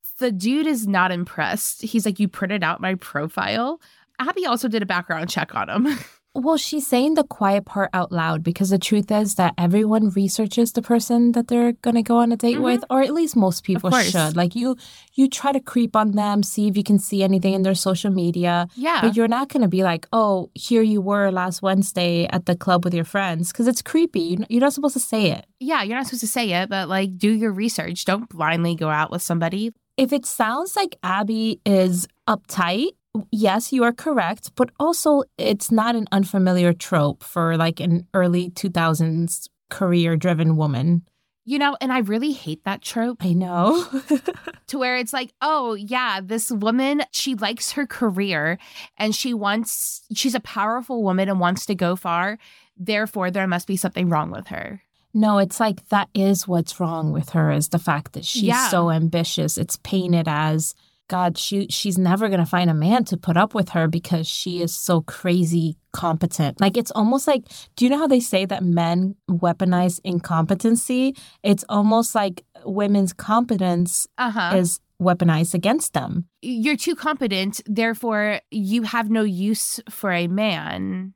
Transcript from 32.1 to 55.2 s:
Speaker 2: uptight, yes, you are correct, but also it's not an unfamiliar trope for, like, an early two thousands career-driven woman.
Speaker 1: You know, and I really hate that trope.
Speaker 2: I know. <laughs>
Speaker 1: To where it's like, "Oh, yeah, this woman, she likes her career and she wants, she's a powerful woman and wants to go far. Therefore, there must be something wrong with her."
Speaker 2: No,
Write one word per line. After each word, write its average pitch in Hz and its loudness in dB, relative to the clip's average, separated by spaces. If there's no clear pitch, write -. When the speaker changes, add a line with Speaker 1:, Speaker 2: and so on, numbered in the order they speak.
Speaker 2:
uptight, 208 0
yes, 214 0
you 254 2
are 233 4
correct, 226 -4
but 247 0
also 302 2
it's 214 0
not 226 2
an 214 -2
unfamiliar 185 2
trope 160 0
for, 165 -2
like, 165 0
an 175 0
early 180 2
two 190 -6
thousands 165 0
career-driven 165 2
woman. 151 0
Speaker 1:
You 269 -2
know, 285 0
and 262 -2
I 262 2
really 226 -2
hate 160 -8
that 196 -6
trope. 233 -4
Speaker 2:
I 180 2
know. 180 2
<laughs> - -6
Speaker 1:
To 277 -8
where 254 0
it's 247 -6
like, 254 -6
"Oh, 277 0
yeah, 208 -2
this 220 -4
woman, 247 0
she - -4
likes 214 -4
her 285 -4
career 185 0
and 214 0
she 247 -4
wants, 214 -4
she's 254 0
a 240 0
powerful 233 -4
woman 190 2
and 190 2
wants 175 0
to 202 -2
go 180 0
far. 185 -2
Therefore, 208 -2
there 190 -2
must 175 -2
be 190 -2
something 180 -2
wrong 156 0
with - -12
her." - -12
Speaker 2:
No, 214 4